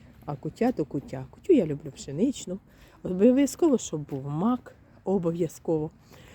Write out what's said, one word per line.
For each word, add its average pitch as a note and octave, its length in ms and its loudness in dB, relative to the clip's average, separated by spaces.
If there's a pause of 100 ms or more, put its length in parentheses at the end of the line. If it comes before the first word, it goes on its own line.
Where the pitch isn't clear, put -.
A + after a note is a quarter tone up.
(260)
А D3 100 -6
куття - 360 -2
то D#3+ 120 -4
куття. C3 460 -8
Кутю - 220 0
я A3 140 6
люблю D3 240 -6
пшеничну. F3+ 680 -4 (440)
Обов'язково, B3+ 760 4
щоб - 220 -8
був C#3+ 280 -8
мак, G3 460 -2 (300)
обов'язково. E3 880 -2 (440)